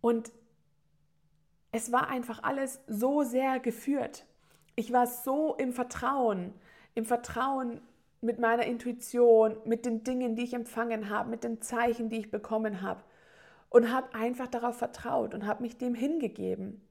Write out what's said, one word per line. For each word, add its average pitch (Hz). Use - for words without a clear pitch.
Und 233
es 226
war 247
einfach 240
alles 269
so 262
sehr 262
geführt. 247
Ich 226
war 247
so 277
im 254
Vertrauen, 247
im 226
Vertrauen 247
mit 233
meiner 233
Intuition, 233
mit 233
den 226
Dingen, 247
die 240
ich 240
empfangen 233
habe, 214
mit 226
den 226
Zeichen, 233
die 226
ich 214
bekommen 208
habe. 190
Und 240
habe 254
einfach 247
darauf 240
vertraut 240
und 202
habe 208
mich 233
dem 247
hingegeben. 208